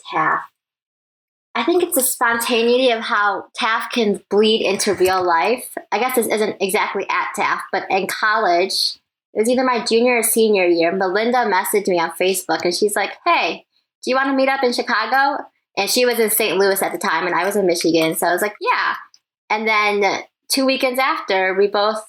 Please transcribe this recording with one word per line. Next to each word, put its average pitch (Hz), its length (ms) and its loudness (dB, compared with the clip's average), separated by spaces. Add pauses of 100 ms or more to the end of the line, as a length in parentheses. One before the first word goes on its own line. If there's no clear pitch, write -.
(120)
Taft. 156 400 -2 (1040)
I 240 80 -2
think 349 180 0
it's 349 140 -4
the 254 80 0
spontaneity 240 880 0
of 226 100 0
how 208 540 -2
Taft 240 380 -4
can 208 360 0
bleed 214 340 4
into 196 300 0
real 185 320 0
life. 180 500 0 (160)
I 202 60 -2
guess 254 180 -2
this 226 120 0
isn't 214 340 -2
exactly 196 480 -2
at 175 260 -2
Taft, 165 360 -2
but 196 180 -4
in 190 160 0
college, 196 920 0 (340)
it 208 60 -2
was 220 100 2
either 254 140 2
my 247 200 0
junior 240 360 2
or 220 40 -2
senior 214 440 4
year. 170 280 2
Melinda 202 420 0 (140)
messaged 196 360 0
me 180 120 2
on 165 120 -2
Facebook, 180 520 -2
and 175 120 0
she's 208 200 0
like, 196 180 -2 (120)
"Hey, 214 400 0 (400)
do 240 60 -2
you 262 40 2
wanna 277 200 0
meet 269 140 2
up 262 140 0
in 247 80 2
Chicago?" 247 720 0 (320)
And 196 140 -2
she 247 160 2
was 233 140 0
in 214 100 2
Saint 202 300 0
Louis 196 240 2
at 165 80 -2
the 170 80 -8
time, 175 260 -2
and 175 100 -2
I 165 80 0
was 196 120 -2
in 202 100 2
Michigan. 165 500 2
So 180 120 -2
I 175 60 2
was 180 100 0
like, 208 180 -4
"Yeah." 262 340 -2 (540)
And 220 180 -2
then 208 540 0 (280)
two 269 160 0
weekends 262 320 0
after, 202 580 0
we 202 120 4
both 208 420 0